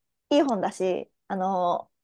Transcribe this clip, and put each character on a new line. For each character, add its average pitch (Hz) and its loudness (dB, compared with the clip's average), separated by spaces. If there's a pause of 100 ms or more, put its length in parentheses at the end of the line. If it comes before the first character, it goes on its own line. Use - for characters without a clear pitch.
(300)
い 285 6
い 339 6
本 233 0
だ 185 -4
し、 185 -4 (180)
あ 196 -4
の、 185 -2 (140)